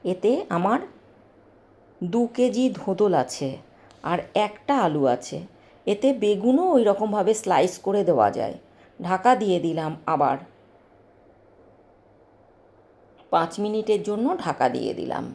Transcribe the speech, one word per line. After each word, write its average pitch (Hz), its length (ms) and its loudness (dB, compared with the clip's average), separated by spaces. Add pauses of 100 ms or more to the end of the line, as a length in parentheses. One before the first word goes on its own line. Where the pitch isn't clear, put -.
এতে 185 260 0 (180)
আমার 190 300 0 (1200)
দু 180 260 -2
কেজি 247 460 0
ধোঁদল 190 400 0
আছে 135 360 -2 (540)
আর 170 160 -2 (160)
একটা 208 460 -2
আলু 151 260 2
আছে। 127 300 -2 (500)
এতে 202 260 0
বেগুনও 220 580 2
ওই 247 120 6
রকমভাবে 208 500 2
স্লাইস 180 460 0
করে 202 240 0
দেওয়া 123 280 4
যায়। - 240 -6 (440)
ঢাকা 185 360 2
দিয়ে 202 240 0
দিলাম 160 320 -2 (140)
আবার। 143 320 2 (3000)
পাঁচ 165 280 0
মিনিটের 214 440 -2
জন্য 208 220 -4 (120)
ঢাকা 147 320 -4
দিয়ে 113 240 -4
দিলাম - 420 -8